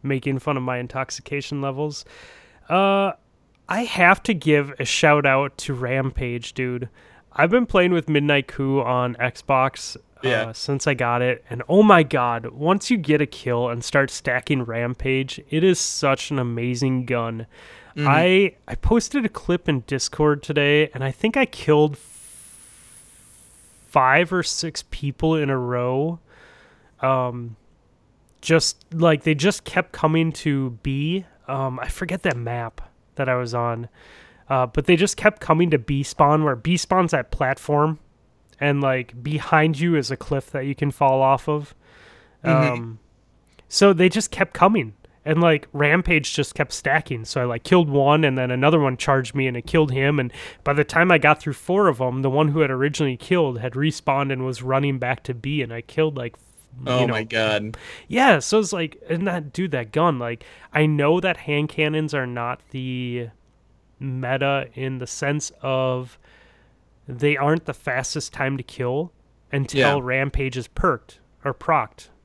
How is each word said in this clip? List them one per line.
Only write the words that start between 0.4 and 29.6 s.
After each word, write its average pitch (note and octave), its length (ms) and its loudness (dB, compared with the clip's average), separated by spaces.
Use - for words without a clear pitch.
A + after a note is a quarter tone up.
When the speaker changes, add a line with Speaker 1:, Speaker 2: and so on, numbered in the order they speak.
Speaker 1:
fun D3 160 -4
of C3 80 -4
my B2+ 140 -4
intoxication C3+ 840 -8
levels, C#3 420 -6
uh, G3 440 2
I A3+ 160 -4
have F#3 400 4
to A3+ 100 0
give D3 460 2
a C3 40 -2
shout D3 400 4
out C3+ 340 2
to - 140 -8
Rampage, B2+ 840 -4
dude. B2 340 -6
I've D#3 180 2
been A#3+ 160 4
playing F3+ 260 4
with E3+ 160 0
Midnight C#3+ 400 2
Coup C3+ 320 -2
on B2 340 0
Xbox, B2+ 840 -2
uh, - 40 -18
Speaker 2:
Yeah. A2+ 280 0
Speaker 1:
since C#3 360 -4
I C#3+ 60 2
got A#2+ 280 0
it, B2 260 -2
and A#2+ 200 -8
oh G3 160 6
my F#3+ 180 8
god, B2 440 -2
once D#3+ 440 -2
you B3 60 4
get D3+ 240 2
a D3 60 0
kill A#2+ 420 -2
and A#2+ 160 -6
start C#3 260 0
stacking B2+ 540 -4
Rampage, B2+ 840 -4
it D#3 140 0
is F#3 160 4
such - 540 -2
an C#3 80 -2
amazing B2 680 -2
gun. A#2 400 -4
Speaker 2:
Mm-hmm. D3 120 0
Speaker 1:
I, F3+ 460 4
I - 80 -10
posted A#3 500 0
a A3 40 0
clip - 400 -4
in C#3 180 0
Discord C#3+ 560 -2
today, D3 500 2
and C3 120 -8
I C3+ 80 -4
think A3+ 240 -2
I C4 100 2
killed D3+ 480 2
f-, - 140 -20
five D3 440 4
or F3+ 100 -2
six - 480 -8
people D#3+ 460 -2
in C#3+ 140 -2
a C3+ 80 0
row. B2+ 600 -2
Um, B2 560 -2
just, - 540 0
like, D#3+ 300 4
they D#3+ 100 2
just D#3+ 300 0